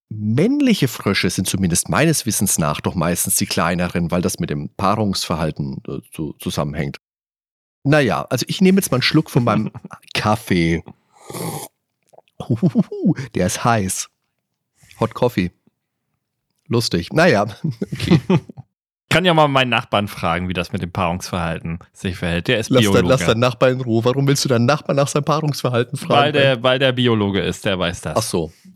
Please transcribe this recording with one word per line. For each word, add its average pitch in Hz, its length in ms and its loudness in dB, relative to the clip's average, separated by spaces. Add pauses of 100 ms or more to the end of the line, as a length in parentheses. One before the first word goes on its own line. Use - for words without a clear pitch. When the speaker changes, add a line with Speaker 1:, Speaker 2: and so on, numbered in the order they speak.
(100)
Speaker 1:
männliche 156 800 2
Frösche - 400 -2
sind 92 180 -2
zumindest 92 440 0
meines 147 340 2
Wissens - 340 -2
nach 73 220 -2
doch - 140 -4
meistens 87 420 -2
die - 80 -2
kleineren, 87 640 -2
weil 87 120 0
das 98 160 -4
mit 85 100 -4
dem 73 220 -6
Paarungsverhalten, 90 1160 -2
äh, 67 120 -10 (140)
zu-, 78 260 -8
zusammenhängt. 73 580 -6 (880)
Naja, 135 460 2
also - 180 -2
ich - 140 -4
nehme 190 160 6
jetzt - 120 -2
mal - 60 2
einen 127 60 0
Schluck - 260 2
von 123 160 2
meinem 107 260 0 (220)
<laughs> - 220 -16
Kaffee. 87 680 0 (1600)
Huhuhu, 214 760 0 (200)
der 92 120 0
ist - 180 -4
heiß. 110 440 0 (920)
Hot 113 140 0
Coffee. 98 360 0 (1160)
Lustig. 113 460 -2
Naja, 139 340 4 (240)
<laughs> - 220 -10
okay. - 280 2 (880)
Speaker 2:
Kann 170 140 4
ja 180 80 4
mal 156 160 6
meinen 131 220 2
Nachbarn 113 360 0
fragen, 90 420 -2
wie 92 40 -4
das 87 200 -4
mit 95 100 -4
dem 90 100 -6
Paarungsverhalten 85 840 -4 (160)
sich 95 220 -6
verhält. 85 300 -4
Der 113 120 2
ist 113 100 -4
Speaker 1:
Lass 127 160 6
dein-, 98 80 2
Speaker 2:
Biologe. 113 160 4
Speaker 1:
lass 127 180 2
deinen 113 140 2
Nachbarn 127 340 2
in 127 60 -4
Ruhe. 117 240 0
Warum 131 240 2
willst 139 160 0
du - 60 -2
deinen 120 160 4
Nachbarn 147 300 0
nach 139 120 2
seinem 143 160 -2
Paarungsverhalten 135 720 -2
fragen? 127 280 0
Speaker 2:
Weil 151 80 0
der, 135 300 2
weil 127 160 2
der 135 140 2
Biologe 110 480 2
ist, 85 240 -4
der 98 140 0
weiß 87 240 -4
das. 80 140 -6
Speaker 1:
Ach 110 60 2
so, 85 300 -4 (240)